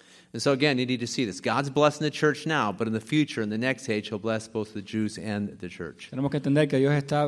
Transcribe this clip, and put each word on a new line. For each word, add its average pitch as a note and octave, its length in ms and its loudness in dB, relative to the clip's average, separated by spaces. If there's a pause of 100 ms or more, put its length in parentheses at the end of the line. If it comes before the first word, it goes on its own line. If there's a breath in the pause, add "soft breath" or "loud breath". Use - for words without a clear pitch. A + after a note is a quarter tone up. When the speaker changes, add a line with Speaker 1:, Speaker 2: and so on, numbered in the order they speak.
(320 soft breath)
Speaker 1:
And A2+ 100 -6
so C#3+ 100 4
again, C#3 260 4
you B2+ 60 0
need B2 160 -2
to A#2+ 60 -2
see B2+ 180 -2
this. F#2 160 -4
God's C3 300 0
blessing D3 340 4
the D3 60 0
church D3 360 0
now, C#3 240 2
but A2 160 -2
in A2 60 -2
the A2 80 -2
future, D3 420 0
in G#2 60 -2
the G#2+ 100 -2
next C3 300 -2
age, G#2+ 200 -2
he'll G#2+ 100 -4
bless A2 280 -2
both G#2+ 280 -6
the G#2 80 -8
Jews G#2+ 360 -2
and G#2 400 -4
the F2+ 100 -10
church. - 420 -12
Speaker 2:
Tenemos C3+ 200 -2
que D3 80 -2
entender C#3+ 280 4
que C#3+ 120 0
Dios C#3 140 4
está, D3 360 2